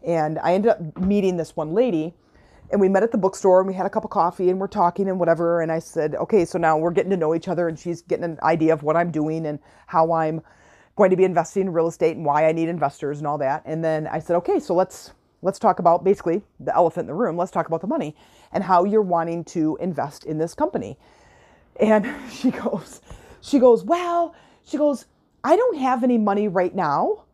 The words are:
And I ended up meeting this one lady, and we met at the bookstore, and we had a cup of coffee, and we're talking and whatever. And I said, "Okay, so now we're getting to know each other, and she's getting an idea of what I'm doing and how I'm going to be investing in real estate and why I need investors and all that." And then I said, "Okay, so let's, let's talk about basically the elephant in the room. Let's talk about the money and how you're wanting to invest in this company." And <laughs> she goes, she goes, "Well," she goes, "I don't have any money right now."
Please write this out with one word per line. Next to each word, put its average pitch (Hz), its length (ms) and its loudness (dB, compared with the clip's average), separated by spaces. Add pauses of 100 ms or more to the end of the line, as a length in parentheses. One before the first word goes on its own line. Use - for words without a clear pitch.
And 156 360 -2
I 175 140 0
ended 208 180 2
up 165 260 -6
meeting 190 380 2
this 160 200 -6
one 156 160 -4
lady, 175 420 0 (560)
and 208 100 0
we 190 80 4
met 190 140 4
at 185 100 0
the 233 60 0
bookstore, 185 420 4
and 190 80 -2
we 190 60 -6
had 185 120 -4
a 196 40 -4
cup - 140 -4
of 214 60 -10
coffee, 180 400 0
and 185 100 -2
we're 190 60 -4
talking 190 420 0
and 185 100 -4
whatever. 170 420 2
And 160 100 -2
I 160 80 -2
said, 156 380 -4
"Okay, 175 280 2
so 180 140 -6
now 160 180 2
we're 165 140 0
getting 180 200 -2
to 196 60 0
know 160 180 0
each 170 140 -4
other, 170 200 -2
and 165 100 -8
she's 170 240 -8
getting 170 220 -4
an 165 180 -6
idea 160 300 2
of 151 100 -2
what 156 140 0
I'm 175 140 0
doing 156 360 -4
and 147 120 -6 (280)
how 165 260 2
I'm 160 300 -2 (540)
going 190 140 6
to 185 60 2
be 185 80 4
investing 180 380 0
in 190 100 -2
real 165 140 0
estate 165 300 0
and 160 80 -10
why 151 220 2
I 160 60 4
need 165 160 -2
investors 147 500 -4
and 151 80 -6
all 147 120 -4
that." 143 260 -2
And 160 200 -6
then 156 220 -2
I - 120 -6
said, 170 180 -2
"Okay, 349 220 0
so - 160 -4
let's, - 380 -2 (300)
let's 190 160 -2
talk 208 200 2
about 175 240 4
basically 185 400 0 (160)
the 143 160 -6
elephant 170 300 2
in 85 40 -12
the 131 60 -8
room. 180 220 -2
Let's 175 160 -4
talk 170 160 -4
about 160 120 -4
the 185 60 -10
money 202 300 -4 (360)
and 185 120 -2
how 180 200 4
you're 214 180 2
wanting 170 420 -2
to 156 360 -2
invest 156 440 -6
in 156 140 -6
this 170 160 -4
company." 247 440 -4 (800)
And 214 280 2 (160)
<laughs> - 100 -18
she - 180 -2
goes, - 500 -8 (400)
she - 200 0
goes, 226 240 6
"Well," 339 500 -2 (300)
she - 120 -8
goes, 285 300 0 (400)
"I 294 80 6
don't 440 240 2
have 262 240 0
any 247 160 2
money 208 300 0
right 185 260 0
now." 185 480 -2 (120)